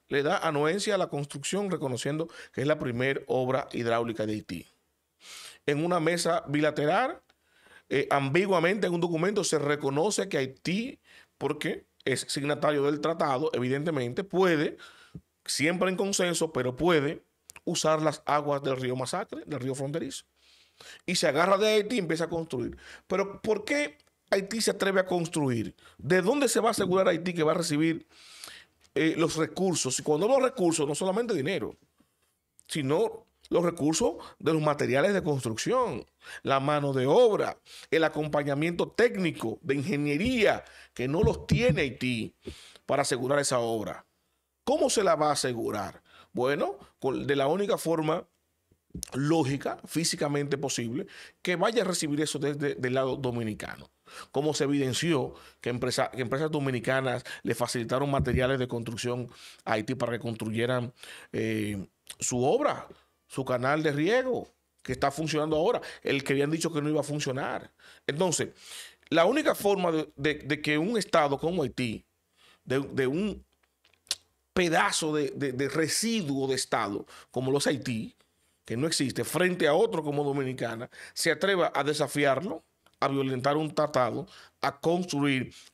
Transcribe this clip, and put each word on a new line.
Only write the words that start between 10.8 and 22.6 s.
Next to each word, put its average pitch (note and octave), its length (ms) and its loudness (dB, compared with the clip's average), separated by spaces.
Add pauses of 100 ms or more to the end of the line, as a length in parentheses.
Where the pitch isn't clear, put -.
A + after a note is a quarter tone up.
porque D3+ 480 -4 (180)
es B2+ 240 0
signatario D3 540 0
del D3 180 2
tratado, D#3 540 0
evidentemente C3 680 -2
puede, F3 520 2 (680)
siempre F3+ 460 0
en F#3 60 -2
consenso, F3 560 0
pero B2+ 240 -2
puede D#3 460 4 (420)
usar D#3 380 2
las D3+ 240 0
aguas C#3+ 360 2
del C3+ 140 0
río B2+ 180 -2
Masacre, F3+ 520 -6
del C#3+ 140 -8
río C3 140 -4
fronterizo. C#3+ 500 -6 (840)
Y F3+ 80 -2
se F3 120 2
agarra E3+ 300 4
de G#3+ 120 4
Haití G#3+ 280 4
y A3 40 2
empieza E3 240 0
a D#3+ 40 -2
construir. C#3 480 -4 (300)